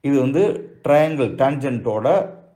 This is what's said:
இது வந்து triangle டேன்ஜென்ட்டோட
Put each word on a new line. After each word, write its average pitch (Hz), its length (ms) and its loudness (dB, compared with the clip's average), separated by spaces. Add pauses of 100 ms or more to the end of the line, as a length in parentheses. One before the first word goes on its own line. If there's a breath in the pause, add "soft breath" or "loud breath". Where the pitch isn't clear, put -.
இது 139 180 2
வந்து 139 500 0 (140)
triangle 147 520 2
டேன்ஜென்ட்டோட 131 920 0 (260)